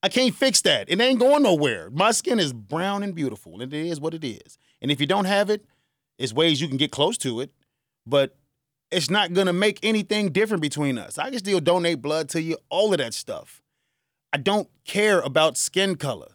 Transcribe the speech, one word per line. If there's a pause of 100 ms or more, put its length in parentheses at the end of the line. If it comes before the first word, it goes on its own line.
I
can't
fix
that.
It
ain't
going
nowhere.
My
skin
is
brown
and
beautiful.
It
is
what
it
is. (220)
And
if
you
don't
have
it, (540)
it's
ways
you
can
get
close
to
it. (560)
But (540)
it's
not
gonna
make
anything
different
between
us.
I
can
still
donate
blood
to
you, (100)
all
of
that
stuff. (720)
I
don't (160)
care
about
skin
color.